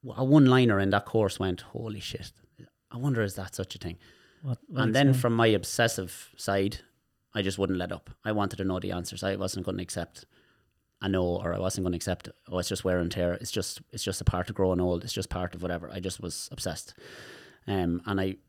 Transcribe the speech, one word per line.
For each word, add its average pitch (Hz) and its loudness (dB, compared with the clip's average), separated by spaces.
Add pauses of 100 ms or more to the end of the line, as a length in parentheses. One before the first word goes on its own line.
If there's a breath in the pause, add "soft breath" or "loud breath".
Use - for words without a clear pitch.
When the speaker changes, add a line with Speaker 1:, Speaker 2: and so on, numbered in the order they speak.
Speaker 1:
w-, 127 -8
a 131 2
one-liner 127 8
in 98 2
that 101 2
course 107 2
went, 92 -2
"Holy 107 -10
shit, - -10 (600)
I 120 -14
wonder 123 0
is 98 0
that 92 -10
such - -6
a 90 -14
thing?" 87 -8 (440 soft breath)
Speaker 2:
What, 127 -4 (100)
what 127 -2
Speaker 1:
And 110 2
then 139 6
Speaker 2:
explain? 127 6
Speaker 1:
from 123 2
my 117 6
obsessive 101 0
side, 98 0 (560)
I 107 -2
just 95 -2
wouldn't 95 0
let 87 -4
up. - -12 (140)
I 110 -2
wanted 101 -2
to 98 -4
know 92 -2
the 95 -6
answers. 90 -8
I 98 0
wasn't 95 -4
gonna 92 -4
accept - -10 (760 soft breath)
a 98 -2
no, 92 2
or 87 0
I 98 -4
wasn't 92 -2
gonna 87 0
accept, 87 -4 (200)
"Oh, 90 -4
it's 90 -4
just - -6
wear 90 2
and 85 0
tear. 87 0
It's 113 -8
just, - -6 (100)
it's 110 -8
just 95 -4
a - -8
part 90 0
of 107 -8
growing 92 2
old. 87 0
It's - -8
just - -6
part 90 -6
of 85 -10
whatever." 87 -6
I 101 -8
just 90 -8
was - -10
obsessed. - -8 (720 loud breath)
Um, 90 0
and 98 0
I 95 -2 (120)